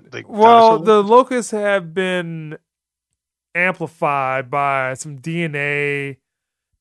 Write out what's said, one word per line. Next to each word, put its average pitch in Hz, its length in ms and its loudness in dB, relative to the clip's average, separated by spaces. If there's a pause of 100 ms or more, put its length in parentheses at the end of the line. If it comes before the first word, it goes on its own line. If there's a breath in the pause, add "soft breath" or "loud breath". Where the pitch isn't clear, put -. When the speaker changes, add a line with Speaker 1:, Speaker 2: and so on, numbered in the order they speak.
(140)
Speaker 1:
like - 140 -14
Speaker 2:
well, 226 500 6
Speaker 1:
dinosaur 160 80 -4
Speaker 2:
the 214 180 4
Speaker 1:
locusts? 196 60 -4
Speaker 2:
locusts 254 420 2
have 202 420 -4
been 170 640 -6 (1000)
amplified 143 920 -2
by 139 440 -2
some 143 240 -14
D 165 260 -6
N 151 120 -6
A, 143 640 -6 (640)